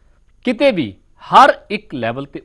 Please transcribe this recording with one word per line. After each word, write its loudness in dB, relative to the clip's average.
ਕਿਤੇ 0
ਵੀ -4
ਹਰ 4
ਇੱਕ -12
ਲੈਵਲ -6
ਤੇ -18